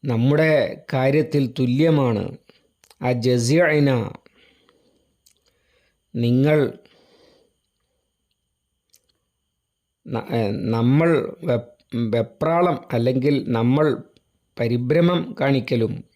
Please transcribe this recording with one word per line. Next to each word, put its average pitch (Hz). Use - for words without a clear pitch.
നമ്മുടെ 147
കാര്യത്തിൽ 139
തുല്യമാണ്, 131
അജസിഅന, 131
നിങ്ങൾ, 131
ന-, 113
ഏ, 117
നമ്മൾ 135
വെ-, 120
വെപ്രാളം 160
അല്ലെങ്കിൽ 131
നമ്മൾ 131
പരിഭ്രമം 147
കാണിക്കലും 123